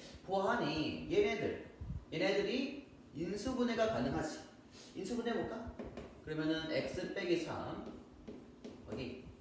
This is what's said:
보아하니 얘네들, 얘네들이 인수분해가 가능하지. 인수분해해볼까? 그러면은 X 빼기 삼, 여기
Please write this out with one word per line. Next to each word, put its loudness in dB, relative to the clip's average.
보아하니 2
얘네들, 4
얘네들이 2
인수분해가 2
가능하지. 0
인수분해해볼까? -2
그러면은 0
X 0
빼기 4
삼, -4
여기 -6